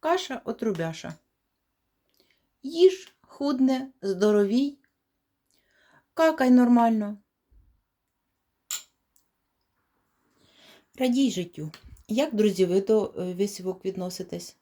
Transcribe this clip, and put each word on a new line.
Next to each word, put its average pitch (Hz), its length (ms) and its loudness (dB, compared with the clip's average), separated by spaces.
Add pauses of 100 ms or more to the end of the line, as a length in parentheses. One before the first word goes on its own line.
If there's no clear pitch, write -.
Каша 320 440 -4
отрубяша. 165 680 -6 (1500)
Їж, 339 580 2
худне, 269 720 -2 (100)
здоровій, 208 760 0 (1400)
какай 320 360 2
нормально. 233 680 4 (3750)
Радій 254 360 0
життю! 160 420 -8 (360)
Як, 269 260 -4
друзі, 196 320 2
ви 180 140 0
до, 214 380 0
е, 180 160 -8
висівок 185 500 -6
відноситесь? 180 760 -10